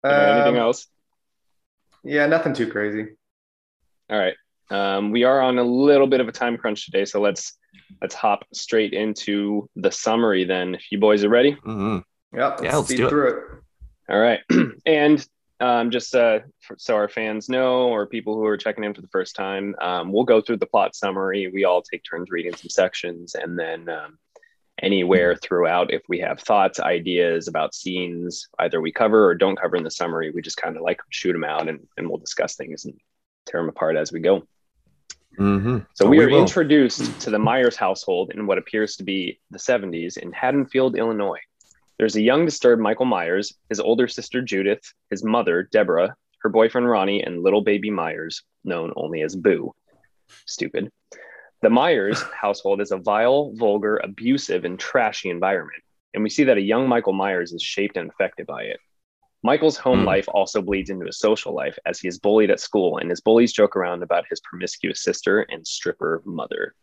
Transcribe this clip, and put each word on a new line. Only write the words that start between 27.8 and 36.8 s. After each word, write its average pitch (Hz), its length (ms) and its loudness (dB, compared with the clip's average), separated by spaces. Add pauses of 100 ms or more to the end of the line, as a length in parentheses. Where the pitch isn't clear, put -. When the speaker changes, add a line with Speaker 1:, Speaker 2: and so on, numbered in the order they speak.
Speaker 1:
either 85 220 0
we 80 100 -4
cover 110 380 4
or 87 80 4
don't 95 240 2
cover 90 160 -2
in 85 80 -2
the 80 60 -8
summary, 80 420 -4
we 82 100 -6
just 80 180 -10
kinda, 82 220 -8
like, 87 180 -2 (100)
shoot 90 260 -2
'em 80 80 -4
out 76 240 -4
and, 76 180 -10 (100)
and 85 120 -6
we'll - 100 -6
discuss - 380 -6
things - 280 -14
and - 140 -14 (480)
tear 85 140 -6
'em 82 80 -4
apart 80 280 -2
as 78 140 -4
we 82 80 -10
go. 87 240 2 (960)
Speaker 3:
Mm-hmm. 101 400 0 (160)
Speaker 1:
So 98 120 6
Speaker 3:
Oh, - 20 6
Speaker 1:
we 147 100 10
Speaker 3:
we 156 60 8
Speaker 1:
are 139 60 4
Speaker 3:
will. 139 100 6
Speaker 1:
introduced 139 800 2